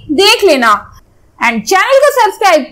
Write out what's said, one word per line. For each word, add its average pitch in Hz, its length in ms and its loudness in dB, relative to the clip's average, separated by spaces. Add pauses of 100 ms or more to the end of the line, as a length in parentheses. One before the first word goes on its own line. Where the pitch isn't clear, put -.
(120)
देख 415 320 0
लेना। 262 280 2 (680)
And 226 240 -4
channel 440 360 0
को 554 140 2
subscribe 392 580 0